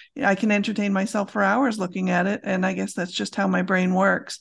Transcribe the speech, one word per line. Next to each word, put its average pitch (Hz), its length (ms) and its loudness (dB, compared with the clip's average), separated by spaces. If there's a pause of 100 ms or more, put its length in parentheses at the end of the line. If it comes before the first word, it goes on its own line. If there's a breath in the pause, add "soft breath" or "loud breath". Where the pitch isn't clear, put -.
(200 loud breath)
I 196 140 4
can 208 180 2
entertain 208 400 0
myself 196 400 -2
for 208 100 0
hours 214 360 2
looking 185 320 -2
at 180 160 2
it. 202 180 -2
And 185 220 -2
I 190 80 0
guess 190 200 -6
that's 180 180 -6
just - 220 -6
how 196 140 0
my 185 140 2
brain 185 320 2
works. 190 460 0